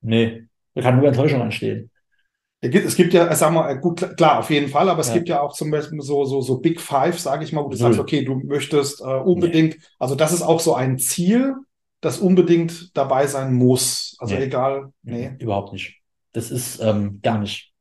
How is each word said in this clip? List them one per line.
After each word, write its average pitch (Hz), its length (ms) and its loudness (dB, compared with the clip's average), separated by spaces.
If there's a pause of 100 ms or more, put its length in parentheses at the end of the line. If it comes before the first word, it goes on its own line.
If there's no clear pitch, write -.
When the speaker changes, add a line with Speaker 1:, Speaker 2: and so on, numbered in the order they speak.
Speaker 1:
nee. 113 460 0 (280)
Da 131 80 -6
kann 123 160 4
nur 143 100 6
Enttäuschung 131 340 2
entstehen. 110 480 -6 (680)
Speaker 2:
Es - 100 -4
gibt, 180 160 2
es 143 100 -4
gibt 170 160 4
ja, 170 220 4
sag 160 180 2
mal, 143 260 0
gut, 170 200 -2
kl-, - 160 -6
klar, 151 240 4
auf 110 120 -6
jeden 143 180 0
Fall, 147 200 2
aber 160 120 0
es 135 80 -2
Speaker 1:
Ja. 117 60 -2
Speaker 2:
gibt 165 140 0
ja 156 140 0
auch 143 100 -4
zum - 180 -6
Beispiel 151 300 -4
so, 143 240 0
so, 135 160 -2
so 127 180 0
Big 165 220 0
Five, 151 380 0
sag 147 240 -4
ich 156 100 -10
mal, 156 100 -2
wo 139 60 -6
du 135 80 -8
Speaker 1:
Null. - 20 -8
Speaker 2:
sagst, 117 220 4
okay, 139 240 -2
du 131 120 -4
möchtest, 139 680 -2
äh, - 20 -14
unbedingt, 160 680 2
Speaker 1:
Nee. - 80 -20 (160)
Speaker 2:
also 135 160 -2
das 156 180 2
ist 170 100 -2
auch 165 180 2
so 165 140 2
ein 131 240 -2
Ziel, 233 560 0 (460)
das 143 180 -4
unbedingt 170 800 2
dabei 139 300 2
sein 135 280 -2
muss. 127 680 2
Also 104 140 -4
Speaker 1:
Nee. 135 100 -2
Speaker 2:
egal, 139 480 -4 (100)
Speaker 1:
Nee, 120 280 -8
Speaker 2:
nee. 135 120 -16
Speaker 1:
überhaupt 101 300 -4
nicht. - 280 -14 (320)
Das - 180 -8
ist, 123 300 -8
ähm, 101 420 -2
gar 113 160 0
nicht. - 420 -8